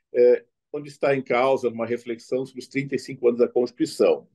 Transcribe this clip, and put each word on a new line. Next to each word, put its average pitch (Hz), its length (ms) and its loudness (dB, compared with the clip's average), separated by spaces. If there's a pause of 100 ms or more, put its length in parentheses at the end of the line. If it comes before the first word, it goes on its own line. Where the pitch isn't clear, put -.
(120)
é, 123 320 4 (260)
onde 147 200 -10
está 139 260 -2
em 131 60 -4
causa 127 480 0
uma 113 160 -6
reflexão 120 580 -6
sobre 131 160 -16
os - 80 -14
trinta 139 260 -6
e 127 40 -2
cinco 127 300 -4
anos 120 120 2
da 117 80 2
Constituição. 117 880 0